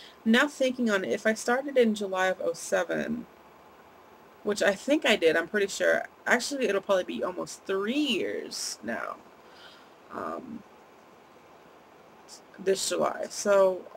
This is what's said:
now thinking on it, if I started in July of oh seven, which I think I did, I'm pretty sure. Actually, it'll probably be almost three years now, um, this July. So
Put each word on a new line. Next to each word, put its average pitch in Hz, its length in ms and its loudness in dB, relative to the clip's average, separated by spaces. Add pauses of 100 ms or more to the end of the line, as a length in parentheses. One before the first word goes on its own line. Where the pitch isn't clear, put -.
(220)
now 247 240 6
thinking 254 420 0
on 196 140 2
it, 226 80 -4
if 208 160 0
I 220 60 4
started 262 440 0
in 220 180 6
July 190 320 0
of 185 140 -2
oh 165 120 -2
seven, 165 720 -2 (1160)
which 208 200 0
I 196 100 4
think 294 320 0
I 226 100 6
did, 160 200 4
I'm 170 120 0
pretty 202 200 0
sure. 170 400 0 (180)
Actually, 247 420 0
it'll 196 140 0
probably 185 220 0
be - 200 -6
almost 170 420 -8
three 196 280 -2
years 135 920 -4
now, 78 340 -6 (960)
um, - 500 -10 (1900)
this 190 300 0
July. 160 420 -2
So 190 520 2 (160)